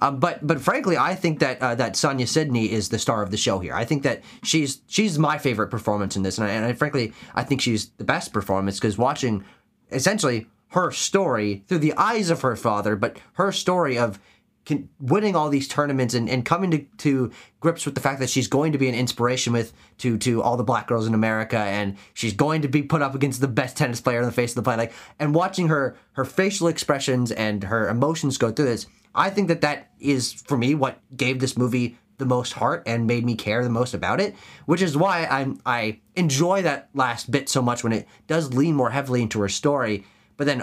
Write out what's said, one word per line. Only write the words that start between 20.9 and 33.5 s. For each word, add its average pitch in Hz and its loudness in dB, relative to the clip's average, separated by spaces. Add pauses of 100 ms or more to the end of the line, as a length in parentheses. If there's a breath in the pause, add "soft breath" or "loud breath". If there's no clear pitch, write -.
in 113 2
America, 110 2
and 101 -2 (160 loud breath)
she's 110 -4
going 151 2
to 147 0
be 143 2
put 151 0
up 135 -2
against 131 0
the 135 2
best 123 -2
tennis 120 0
player 120 0
on 120 2
the 120 -2
face 120 0
of - -6
the 127 -2
planet. 117 0
Like, - -20 (260 loud breath)
and 147 0
watching 185 2
her, 139 0 (160 loud breath)
her 170 -4
facial 190 0
expressions 135 0
and 107 -2
her 107 0
emotions 135 0
go 117 2
through 147 0
this, 117 -2 (280 soft breath)
I 180 2
think 196 0
that 165 0
that 147 -2
is, 131 0
for - -2
me, 123 2
what 135 0 (180)
gave 127 0
this 123 -2
movie 120 0 (220 loud breath)
the 135 -4
most 123 0
heart - -2
and 117 0
made 120 2
me 120 0
care 110 0